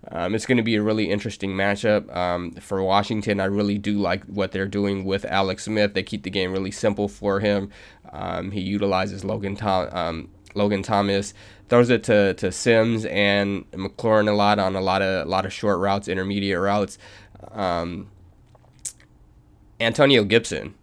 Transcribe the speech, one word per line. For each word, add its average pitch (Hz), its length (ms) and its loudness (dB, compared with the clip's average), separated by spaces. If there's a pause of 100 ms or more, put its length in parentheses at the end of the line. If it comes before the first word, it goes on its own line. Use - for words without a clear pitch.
(100)
um, 90 240 -4
it's 110 100 -2
gonna 120 200 2
be 113 100 0
a 107 80 0
really 107 260 0
interesting 101 420 -4
matchup, 101 640 0
um, 87 380 -2
for 95 280 -6
Washington. 101 560 0
I 95 60 0
really 101 340 0
do 101 220 -2
like 92 240 -2
what 98 260 -4
they're 98 160 -4
doing 98 380 -2
with 98 220 -4
Alex 95 400 -2
Smith. 104 280 0
They 95 80 -2
keep 104 220 -8
the 95 60 -6
game 95 200 -2
really 95 220 -4
simple 104 340 0
for 101 320 -2
him. 101 320 0 (420)
Um, 90 380 -6
he 101 100 -4
utilizes 95 640 -2
Logan 101 300 -4
Tho-, 95 380 0
um, 82 380 -6 (240)
Logan 101 280 0
Thomas, 101 500 0 (380)
throws 120 180 6
it 117 160 2
to, 101 300 4
to 92 180 -4
Sims 113 540 2
and 101 640 0
McLaurin 107 580 0
a 104 40 2
lot 104 260 4
on 95 180 0
a 95 60 -2
lot 95 180 2
of, 95 260 0
a 82 40 -6
lot 95 160 0
of 92 80 -8
short 101 240 0
routes, 98 280 0
intermediate 95 540 -2
routes. 101 380 0 (520)
Um, 90 600 -4 (1700)
Antonio 117 440 6
Gibson 98 580 0